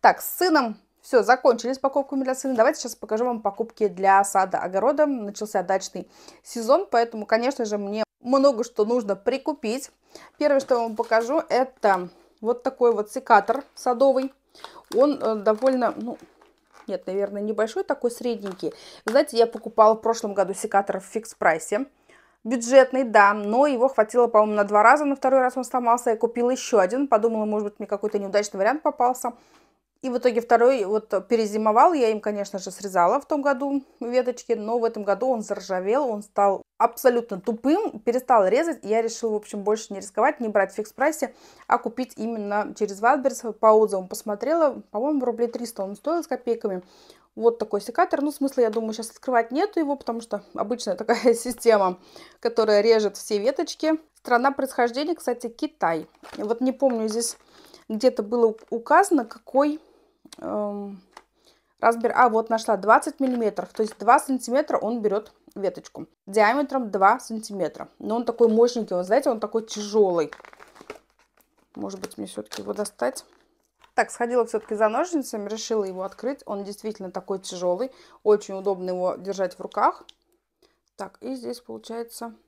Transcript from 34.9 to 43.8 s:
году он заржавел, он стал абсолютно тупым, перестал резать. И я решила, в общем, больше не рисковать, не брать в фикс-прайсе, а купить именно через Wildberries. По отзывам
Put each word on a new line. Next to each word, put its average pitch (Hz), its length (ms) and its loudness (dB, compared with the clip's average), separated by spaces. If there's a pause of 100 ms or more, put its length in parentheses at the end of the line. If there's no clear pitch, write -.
году 196 240 -2
он 240 140 0
заржавел, 202 680 -2
он 208 160 -6
стал 202 380 0 (160)
абсолютно 233 640 0
тупым, 277 580 -2
перестал 240 480 2
резать. 294 380 0
И - 20 -8
я 220 140 0
решила, 226 300 -4
в 214 40 -2
общем, 208 280 -8
больше 214 280 -2
не 196 80 -10
рисковать, 233 400 -2
не 233 80 -4
брать 202 260 0
в - 60 -8
фикс-прайсе, 277 560 -4 (320)
а 247 100 4
купить 247 380 -6
именно 208 640 -6
через 202 220 -6
Wildberries. 254 500 0
По 220 160 2
отзывам 202 400 4